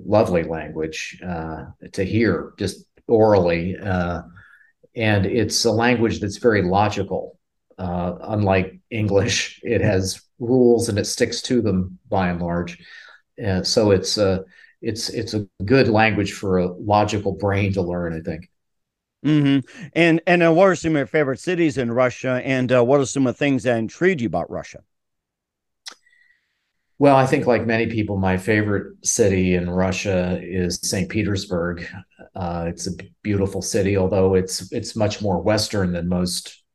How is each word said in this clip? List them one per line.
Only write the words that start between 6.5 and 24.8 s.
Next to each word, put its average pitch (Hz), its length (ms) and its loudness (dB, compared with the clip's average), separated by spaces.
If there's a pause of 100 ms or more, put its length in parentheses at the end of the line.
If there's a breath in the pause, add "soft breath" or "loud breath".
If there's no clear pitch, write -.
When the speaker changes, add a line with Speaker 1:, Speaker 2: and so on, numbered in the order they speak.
Speaker 1:
logical. 98 760 -2 (400)
Uh, 90 420 -4
unlike 95 600 0 (100)
English, 101 720 0
it 107 200 0
has 95 380 0 (200)
rules 120 500 4
and 101 80 0
it 98 80 0
sticks - 380 -2
to 123 180 0
them 92 380 -2 (100)
by 95 200 0
and 87 120 -4
large. 85 380 -4 (580 loud breath)
Uh, 95 240 -2
so 104 300 2
it's - 260 2
a, 95 260 2 (380 soft breath)
it's, 110 280 -6
it's 110 260 -6
a 104 120 -4 (180)
good 131 220 4
language 107 460 2
for 95 240 -2
a 90 100 2
logical 101 640 0
brain 98 400 -2
to 95 100 0
learn, 87 280 -4
I 80 100 -8
think. 82 280 -10 (760)
Speaker 2:
Mm-hmm. 139 720 0
And, 165 320 4
and, 175 180 4
uh, 165 80 4
what 175 160 6
are 185 80 4
some 160 180 -2
of 156 40 2
your 139 80 0
favorite 135 340 -2
cities 170 380 0
in 120 140 -2
Russia? 127 520 0
And, 127 280 0
uh, 127 120 6
what 139 180 4
are 131 40 0
some 135 220 0
of 117 80 -2
the - 20 -20
things 139 280 0
that 123 120 2
intrigued 135 440 0
you 117 60 -2
about 82 220 -4
Russia? - 300 -12 (2250)